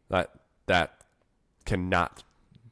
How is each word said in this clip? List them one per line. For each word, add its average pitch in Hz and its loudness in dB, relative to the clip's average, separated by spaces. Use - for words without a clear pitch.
That, 92 -2
that 87 0
cannot, 90 -2